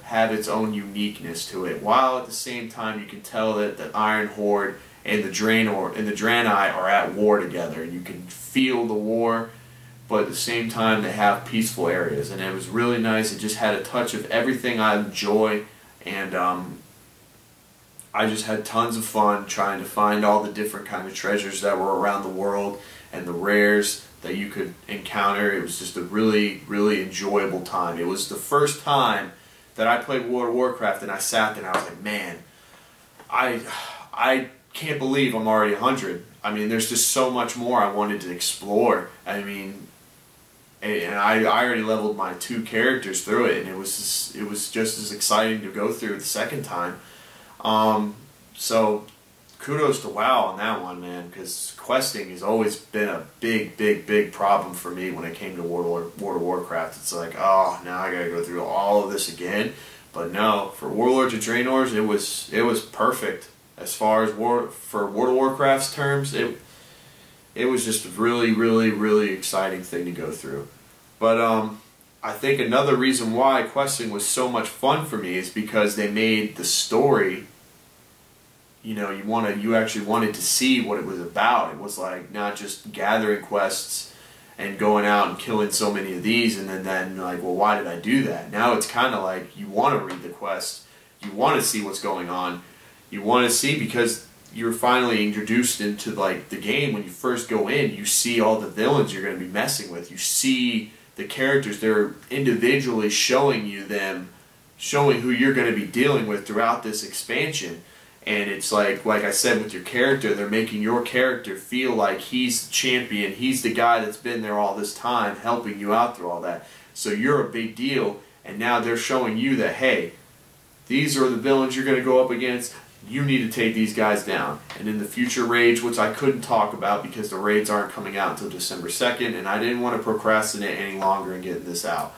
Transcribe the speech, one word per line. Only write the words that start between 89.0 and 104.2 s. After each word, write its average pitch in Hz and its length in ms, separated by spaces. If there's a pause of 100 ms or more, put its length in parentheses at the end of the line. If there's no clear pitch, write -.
like 92 340
you 101 120
wanna 104 320
read 90 220
the 87 60
quest, - 540 (400)
you 101 100
wanna 113 300
see 110 200
what's 98 200
going 92 280
on, 90 340 (460)
you 101 120
wanna 120 280
see, 139 300
because 117 460 (280)
you're 113 200
finally 120 520
introduced 107 540
into, 104 320
like, 95 380
the 98 80
game. 120 340
When 104 140
you 90 40
first 117 380
go 107 220
in, 131 260
you 104 100
see 117 360
all 107 180
the 95 80
villains 113 460
you're 95 100
gonna 95 140
be 92 80
messing 104 440
with. 85 220
You 95 60
see 123 720 (240)
the 104 100
characters, 131 540
they're 107 360 (140)
individually 120 800
showing 123 560
you 101 180
them, 95 460 (480)